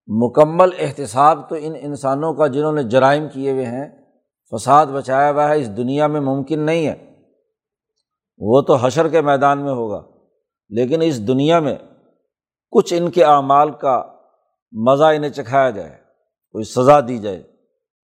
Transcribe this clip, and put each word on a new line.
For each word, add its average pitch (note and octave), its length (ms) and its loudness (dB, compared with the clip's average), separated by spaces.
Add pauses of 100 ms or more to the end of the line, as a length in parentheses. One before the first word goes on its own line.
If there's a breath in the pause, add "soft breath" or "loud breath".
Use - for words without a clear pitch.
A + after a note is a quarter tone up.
مکمل D3+ 600 2 (100)
احتساب C#3+ 720 0
تو E3+ 100 -8
ان D#3 220 -10
انسانوں C#3+ 520 -4
کا D3 140 0
جنہوں D3 240 -2
نے D3+ 180 -2
جرائم C#3 400 2
کیے C3+ 220 -6
ہوئے C3 140 -4
ہیں، B2+ 220 -10 (640)
فساد C3+ 340 4
بچایا C#3 460 0
ہوا D3 180 0
ہے، D3+ 100 2
اس A#2+ 180 -6
دنیا C#3 300 -2
میں D3+ 140 -2
ممکن C#3 400 -4
نہیں D#3 260 -2
ہے، G#2+ 80 -6 (1400)
وہ A#2 220 4
تو D#3 140 2
حشر C3 320 0
کے D#3 140 2
میدان C#3+ 420 0
میں C#3 100 -4
ہوگا، G#2+ 280 -6 (680)
لیکن B2+ 300 -2
اس D#3+ 160 -2 (100)
دنیا C#3+ 320 2
میں C#3 160 -4 (1000)
کچھ F#3+ 200 2
ان E3+ 180 -2
کے E3+ 140 4
اعمال C#3+ 520 4
کا C3+ 180 -2 (760)
مزہ C3+ 400 2
انہیں D3 180 -4
چکھایا C3 380 -2
جائے، F2+ 260 -12 (600)
کوئی A2 100 -8
سزا C3 340 4
دی A#2+ 180 -6
جائے۔ G2 240 -8 (640)